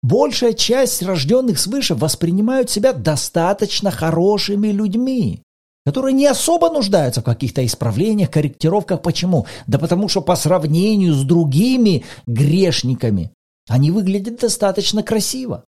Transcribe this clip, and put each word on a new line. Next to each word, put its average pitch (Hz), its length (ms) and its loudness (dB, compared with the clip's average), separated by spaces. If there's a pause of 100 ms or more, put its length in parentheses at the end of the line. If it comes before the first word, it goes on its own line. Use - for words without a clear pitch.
Большая 233 520 0
часть 254 500 0
рожденных 185 560 0
свыше 220 380 -2
воспринимают 202 720 0
себя 247 220 2
достаточно 196 960 -2
хорошими 196 800 0
людьми, 214 720 -2 (420)
которые 262 300 0
не 269 120 4
особо 330 440 2
нуждаются 196 520 0
в - 20 -8
каких-то 123 420 -2
исправлениях, 156 640 0
корректировках. 160 720 0
Почему? 170 440 0 (200)
Да 139 140 0
потому 175 280 0
что 180 140 -2
по 175 140 0
сравнению 160 760 2
с 135 120 0
другими 170 800 2 (240)
грешниками 127 1040 0 (360)
они 135 220 2
выглядят 202 480 -2
достаточно 208 640 -2
красиво. 226 640 -4 (100)